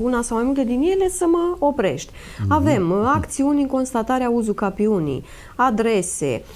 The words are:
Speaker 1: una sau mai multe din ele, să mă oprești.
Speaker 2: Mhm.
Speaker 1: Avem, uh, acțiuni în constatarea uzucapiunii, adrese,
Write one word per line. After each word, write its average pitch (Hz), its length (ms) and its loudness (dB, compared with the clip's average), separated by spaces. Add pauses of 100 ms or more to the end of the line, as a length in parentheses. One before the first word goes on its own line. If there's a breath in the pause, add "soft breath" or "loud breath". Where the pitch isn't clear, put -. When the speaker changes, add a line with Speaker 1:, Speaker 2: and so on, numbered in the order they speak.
Speaker 1:
una 240 200 0
sau 233 140 -4
mai 233 100 0
multe 269 180 0
din 247 180 0
ele, 381 260 2
să 359 220 -2
mă 349 280 2
oprești. 226 540 0 (300 loud breath)
Speaker 2:
Mhm. 98 100 0
Speaker 1:
Avem, 262 380 4
uh, 208 240 2
acțiuni 285 460 0
în 277 60 2
constatarea 254 640 0
uzucapiunii, 208 920 0 (320 loud breath)
adrese, 214 840 0 (140 loud breath)